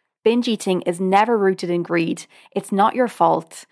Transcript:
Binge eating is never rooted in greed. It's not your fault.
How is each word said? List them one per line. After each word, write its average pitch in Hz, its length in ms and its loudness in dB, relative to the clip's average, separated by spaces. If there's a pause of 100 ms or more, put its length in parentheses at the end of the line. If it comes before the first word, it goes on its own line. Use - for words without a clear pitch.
(240)
Binge 233 240 2
eating 196 340 -2
is 175 180 -4
never 208 380 2
rooted 190 320 0
in 175 120 -2
greed. 170 440 -4 (260)
It's 196 200 -8
not 202 220 2
your 247 140 0
fault. - 640 0